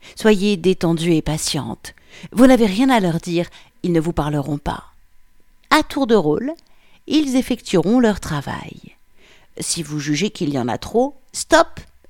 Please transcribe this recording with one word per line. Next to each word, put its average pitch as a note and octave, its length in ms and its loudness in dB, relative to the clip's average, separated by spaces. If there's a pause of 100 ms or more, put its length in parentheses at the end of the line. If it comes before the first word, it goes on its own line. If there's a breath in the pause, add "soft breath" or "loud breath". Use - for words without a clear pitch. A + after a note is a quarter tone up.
(160 loud breath)
Soyez G#3 400 2
détendue E3+ 560 0
et D#3 100 2
patiente. - 760 -6 (360 loud breath)
Vous B3 160 8
n'avez A#3+ 180 6
rien G#3+ 240 0
à A#3+ 120 4
leur E3+ 180 0
dire, F3 300 -4 (340 loud breath)
ils F3+ 80 0
ne E3 80 2
vous D#3+ 140 -2
parleront D3 440 -2
pas. - 280 -8 (840)
À D4+ 120 4
tour C4+ 240 -4
de A3+ 80 4
rôle, G3+ 380 0 (520 soft breath)
ils C#4 300 0
effectueront A3+ 640 0
leur G#3+ 220 2
travail. - 720 -10 (640 soft breath)
Si - 240 -6
vous D3+ 160 -8
jugez D3 300 -2
qu'il D3 240 -4
y C3+ 60 -2
en A#2+ 100 -2
a A2 80 -4
trop, C4 420 -4 (140)
stop, - 480 0 (280)